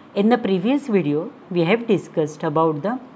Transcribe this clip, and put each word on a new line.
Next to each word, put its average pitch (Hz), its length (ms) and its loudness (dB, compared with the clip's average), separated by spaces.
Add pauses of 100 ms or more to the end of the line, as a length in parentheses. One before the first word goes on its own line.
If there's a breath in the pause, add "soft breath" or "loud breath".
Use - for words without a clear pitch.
(140 loud breath)
In 202 160 2
the 247 80 4
previous 220 480 0
video, 175 440 0 (200)
we 170 140 2
have 226 220 0
discussed 156 560 -2
about 160 380 0
the 220 180 -4 (180)